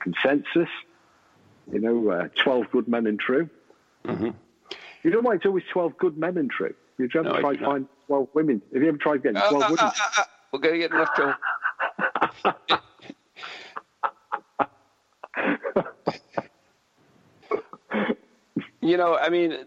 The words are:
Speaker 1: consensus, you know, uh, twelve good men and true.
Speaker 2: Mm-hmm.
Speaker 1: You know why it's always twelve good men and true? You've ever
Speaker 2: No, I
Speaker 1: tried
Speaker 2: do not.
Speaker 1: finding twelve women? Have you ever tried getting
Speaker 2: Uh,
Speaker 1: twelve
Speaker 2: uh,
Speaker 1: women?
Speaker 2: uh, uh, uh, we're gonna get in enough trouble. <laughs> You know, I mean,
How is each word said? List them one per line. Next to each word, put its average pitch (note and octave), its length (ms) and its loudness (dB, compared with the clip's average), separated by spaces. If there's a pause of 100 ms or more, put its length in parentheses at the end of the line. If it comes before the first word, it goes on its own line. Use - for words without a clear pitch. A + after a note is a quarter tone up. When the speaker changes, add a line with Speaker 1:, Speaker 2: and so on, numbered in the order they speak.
Speaker 1:
consensus, C#3+ 680 0 (1040)
you G2+ 80 -2
know, A2+ 300 2
uh, F2 240 -2
twelve B2+ 360 2
good A#2+ 180 0
men A#2 180 0
and G#2+ 120 -2
true. D#3 300 0 (560)
Speaker 2:
Mm-hmm. A#2 260 -2 (760)
Speaker 1:
You E3 60 4
know A3 100 4
why A#3 160 2
it's E3+ 100 -2
always F#3+ 260 0
twelve F3 240 0
good D#3+ 220 0
men F3 180 -2
and C#3 140 0
true? - 240 -4 (240)
You've B2+ 160 -2
ever D#3+ 160 2
Speaker 2:
No, - 60 0
I D3 40 2
Speaker 1:
tried C#3+ 140 2
Speaker 2:
do C#3+ 60 -6
not. C3+ 100 0
Speaker 1:
finding C3+ 180 -2 (200)
twelve C#3 260 2
women? D3+ 260 2 (140)
Have C3 80 4
you D#3+ 60 6
ever D3+ 100 0
tried D3+ 240 0
getting G#2+ 160 2
Speaker 2:
Uh, G2+ 100 4
Speaker 1:
twelve C#3+ 140 4
Speaker 2:
uh, G#3+ 80 4
Speaker 1:
women? A#3 160 2
Speaker 2:
uh, - 0 -
uh, G#3 340 0
uh, F#3+ 40 2 (280)
we're C#3 60 -4
gonna D#3+ 200 2
get E3 120 -2
in E3 60 -2
enough D#3+ 180 2
trouble. C#3 240 2
<laughs> - 1300 -4 (4000)
You E3+ 160 4
know, E3+ 200 2
I D#3 120 2
mean, E3+ 380 2